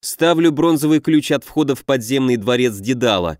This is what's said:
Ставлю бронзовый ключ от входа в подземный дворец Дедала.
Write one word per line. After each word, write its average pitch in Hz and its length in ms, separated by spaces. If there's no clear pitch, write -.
Ставлю 165 520
бронзовый 151 480
ключ 151 320
от 139 120
входа 143 300
в - 100
подземный 127 520
дворец 120 400
Дедала. 101 640